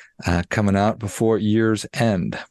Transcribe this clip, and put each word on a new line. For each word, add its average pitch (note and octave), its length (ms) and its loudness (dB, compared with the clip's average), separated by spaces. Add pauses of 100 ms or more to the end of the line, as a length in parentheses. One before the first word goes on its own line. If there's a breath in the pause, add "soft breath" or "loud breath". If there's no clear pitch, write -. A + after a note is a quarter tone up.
(260 loud breath)
uh, F2 240 2
coming G2+ 260 2
out G#2 220 0
before A2 400 0
year's G#2+ 560 2
end. G#2+ 440 0 (120)